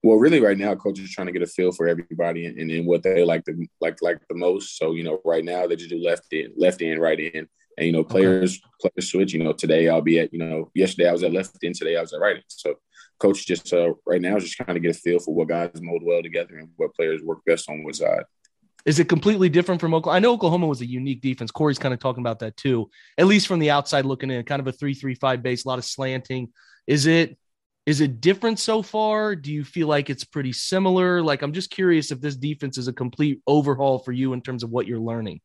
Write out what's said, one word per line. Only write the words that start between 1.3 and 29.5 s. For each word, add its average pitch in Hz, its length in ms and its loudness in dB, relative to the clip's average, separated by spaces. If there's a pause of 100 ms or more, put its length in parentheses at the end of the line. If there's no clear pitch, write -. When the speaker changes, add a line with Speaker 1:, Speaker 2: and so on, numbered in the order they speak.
Speaker 1:
get 87 120 -2
a 85 40 -4
feel 90 240 0
for 85 160 0
everybody 85 600 -2
and, - 100 -12
and, 80 140 -6
and 85 160 -2
what 85 160 2
they 87 200 4
like 82 220 0
the, 82 220 -8 (140)
like, 82 200 -4
like 85 180 0 (100)
the 85 60 -6
most. 90 440 -2
So, 80 140 -2
you 85 100 -6
know, 78 200 -4
right 82 220 0
now 87 220 -2
they 85 80 0
just 82 160 -12
do 82 80 -6
left 85 340 -2
end, 76 240 -6
left 90 240 2
end, 80 180 -2
right 80 200 0
end. 80 280 -8 (300)
And, 82 80 0
you 85 60 2
know, 82 80 2
Speaker 2:
Okay. 80 140 -2
Speaker 1:
players, 92 460 4 (220)
players - 300 -4
switch. 190 200 2
You 80 120 -2
know, 78 100 0
today 82 360 2
I'll 80 120 4
be 82 180 4
at, 80 140 -2
you 82 60 -6
know, 80 340 -6
yesterday 92 340 2
I 85 40 6
was 87 100 0
at 85 120 0
left 92 300 -4
end, 87 120 -4
today 82 220 -2
I 82 40 0
was 80 120 -8
at 76 60 -8
right 98 180 0
end. - 100 -20
So - 320 -6 (400)
coach 98 260 2
just, - 280 -4
uh, 85 200 2 (140)
right 90 120 2
now 92 180 0
is 95 80 -2
just 85 100 -10
trying - 180 -6
to 85 60 -2
get 85 160 0
a - 40 -20
feel 87 200 0
for 78 160 -6
what 82 140 0
guys 85 200 -2 (100)
mold 85 240 -6
well 85 200 0
together 85 340 -8
and 80 200 -20
what 80 180 -4
players 80 260 -2
work 82 240 -8
best 82 240 0
on 76 140 -10
what 76 120 -10
side. - 280 0 (640)
Speaker 2:
Is 156 140 2
it 170 80 4
completely 185 420 4
different 175 300 2
from 165 140 0
Oklahoma? 160 240 0
I - 20 4
know 240 140 4
Oklahoma 180 320 2
was 139 160 -2
a 120 60 -8
unique 127 340 -6
defense. 127 300 -6
Corey's 147 260 0
kinda 127 200 -2
talking 123 260 -4
about 113 160 -4
that 110 180 -10
too, 120 320 0 (300)
at 180 80 8
least 202 180 6
from 175 140 0
the 151 100 4
outside 143 360 2
looking 135 260 -4
in, 120 140 -4
kind 139 160 -4
of 131 40 -6
a 131 60 -4
three 139 240 -6
three 135 180 -6
five 127 300 -2
base, 123 200 -4
a 135 40 -6
lot 127 100 -2
of 123 80 -8
slanting. 131 680 -6 (360)
Is 143 180 2
it, 165 320 4 (500)
is 147 120 0
it 131 220 0
different 196 380 2
so 220 240 0
far? 214 520 -2
Do 147 160 -10